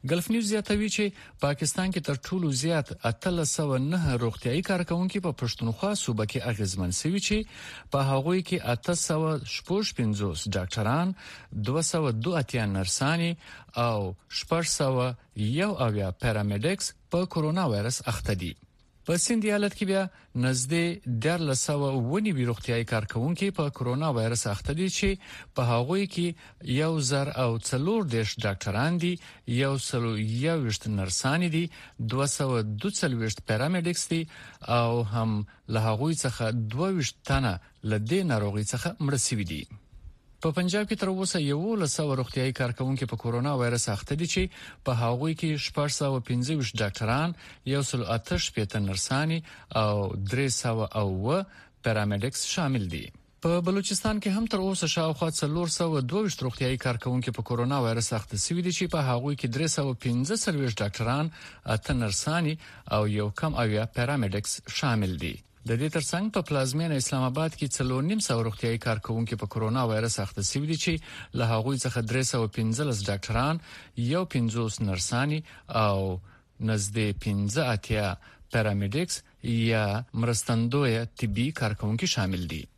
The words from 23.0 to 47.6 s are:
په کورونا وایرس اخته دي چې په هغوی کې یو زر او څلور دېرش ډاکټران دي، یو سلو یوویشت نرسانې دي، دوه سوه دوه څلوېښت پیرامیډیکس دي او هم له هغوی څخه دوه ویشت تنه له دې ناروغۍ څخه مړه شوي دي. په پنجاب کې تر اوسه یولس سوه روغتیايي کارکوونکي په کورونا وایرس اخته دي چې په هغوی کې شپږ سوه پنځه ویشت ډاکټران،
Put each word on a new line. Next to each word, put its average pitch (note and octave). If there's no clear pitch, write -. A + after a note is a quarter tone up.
په C#3+
کورونا C3+
وایرس A2+
اخته A#2
دي F#3
چې G3
په B2+
هغوی D3
کې F3
یو D#3
زر C#3
او A#2+
څلور D3
دېرش A2
ډاکټران A2
دي، F3
یو C#3
سلو A#2
یوویشت A#2+
نرسانې A2
دي، E3+
دوه C3+
سوه C3
دوه G#2+
څلوېښت A#2
پیرامیډیکس E3
دي E3
او A#2
هم A2
له A2
هغوی C#3
څخه E3
دوه F3+
ویشت D3+
تنه C3
له G#2+
دې B2
ناروغۍ G#2
څخه B2+
مړه C#3
شوي G2
دي. D2+
په D#3+
پنجاب F3+
کې A3
تر F#3+
اوسه F#3+
یولس D#3+
سوه D3+
روغتیايي C3
کارکوونکي C3
په -
کورونا A#2+
وایرس A#2+
اخته G#2+
دي E3+
چې F#3
په A#2+
هغوی B2
کې E3
شپږ D3
سوه C3+
پنځه B2
ویشت B2
ډاکټران، A#2+